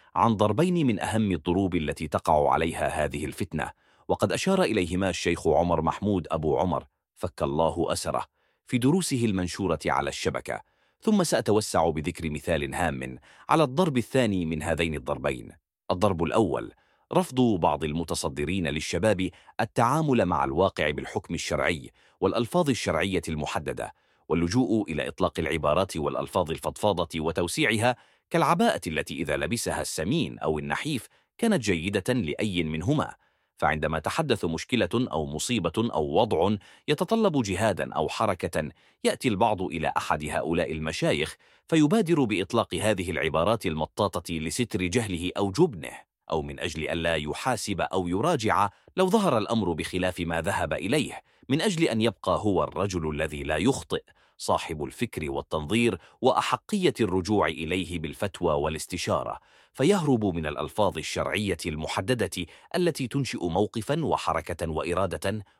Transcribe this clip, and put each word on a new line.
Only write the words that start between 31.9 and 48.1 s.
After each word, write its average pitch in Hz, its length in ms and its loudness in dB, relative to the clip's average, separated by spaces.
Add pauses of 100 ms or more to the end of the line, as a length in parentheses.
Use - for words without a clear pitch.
لأي 95 500 0
منهما. 85 520 -2 (440)
فعندما 78 400 0
تحدث 131 460 0
مشكلة 87 500 0
أو 87 320 -2
مصيبة 82 500 -2
أو 113 280 0
وضع 110 520 2 (320)
يتطلب 180 540 2
جهادا 90 500 0
أو 76 160 0
حركة، 85 640 -2 (340)
يأتي - 240 0
البعض 104 340 2
إلى 78 340 -2
أحد 78 280 -2
هؤلاء 78 480 0
المشايخ 78 640 -2 (320)
فيبادر 160 560 4
بإطلاق 101 500 0
هذه 92 360 0
العبارات 80 560 0
المطاطة 85 680 -2
لستر 85 480 -2
جهله 90 540 -2
أو 101 140 0
جبنه، 95 420 2 (380)
أو 80 120 0
من 71 180 -8
أجل 78 280 -4
ألا 82 280 0
يحاسب 85 640 -4
أو 87 280 -2
يراجع 104 600 0 (280)